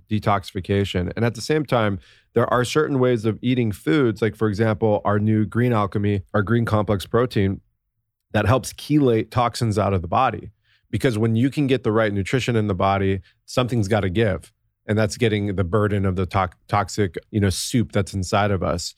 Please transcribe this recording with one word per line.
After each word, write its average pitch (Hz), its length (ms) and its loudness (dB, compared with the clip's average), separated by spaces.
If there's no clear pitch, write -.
detoxification. 98 1080 -2
And 107 80 0
at 113 100 0
the 117 60 -10
same 151 240 -2
time, 107 340 0
there 117 180 2
are 123 100 2
certain 139 380 0
ways 123 240 2
of 107 180 -2
eating 123 300 0
foods, 131 500 0
like, 107 140 0
for 110 120 0
example, 107 560 2
our 104 140 2
new 107 260 2
Green 120 280 0
Alchemy, 104 500 0
our 104 80 2
green 113 240 0
complex 107 380 0
protein, 113 580 0
that 208 140 2
helps 123 280 0
chelate 131 560 0
toxins 117 460 -2
out 101 160 2
of 92 100 0
the 87 60 -10
body. 120 420 -2
Because 110 280 0
when 113 180 2
you 123 140 2
can 143 160 0
get 131 180 0
the 110 80 2
right 107 220 2
nutrition 113 420 -2
in 107 100 0
the 101 80 0
body, 98 460 0
something's 120 420 -2
gotta 98 220 0
give. 92 420 -2
And 104 120 0
that's 110 180 0
getting 104 400 0
the 95 80 0
burden 101 400 0
of 92 120 0
the 92 100 0
to-, 92 240 -2
toxic, 101 500 -2
you 104 100 0
know, 101 100 2
soup - 420 -2
that's - 200 -2
inside 101 380 0
of 92 120 -2
us. 87 360 -4